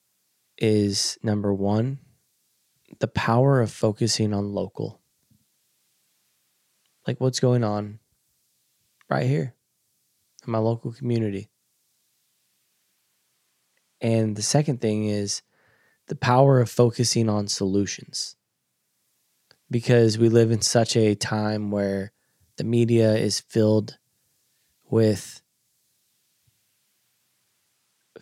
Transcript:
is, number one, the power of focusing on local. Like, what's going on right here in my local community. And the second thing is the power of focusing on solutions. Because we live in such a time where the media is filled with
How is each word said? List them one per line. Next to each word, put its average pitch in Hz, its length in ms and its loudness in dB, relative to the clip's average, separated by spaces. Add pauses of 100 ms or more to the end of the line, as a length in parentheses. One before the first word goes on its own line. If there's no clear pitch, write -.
(560)
is, 104 680 0
number 104 280 0
one, 107 460 -2 (1000)
the - 80 0
power 131 520 2
of 107 120 -2
focusing 107 640 -2
on 101 180 -4
local. 101 480 -8 (2000)
Like, 127 140 -6
what's 131 200 -2
going 123 240 2
on 104 340 -6 (1120)
right 139 160 0
here 139 280 -2 (920)
in 117 60 -6
my 113 60 -2
local 117 340 -2
community. 113 560 -4 (2500)
And 113 360 0
the 107 60 -8
second 143 380 0
thing 107 260 -2
is 104 360 -4 (640)
the - 80 -8
power 131 440 4
of 117 100 0
focusing 117 580 2
on 104 200 -2
solutions. - 880 -4 (1300)
Because 117 480 4
we 117 100 4
live 113 220 4
in 113 100 0
such - 360 0
a 110 180 4
time 107 560 -4
where 98 420 -4 (460)
the - 60 -8
media 113 500 2
is 110 260 -2
filled 107 560 0 (920)
with 107 500 0 (2750)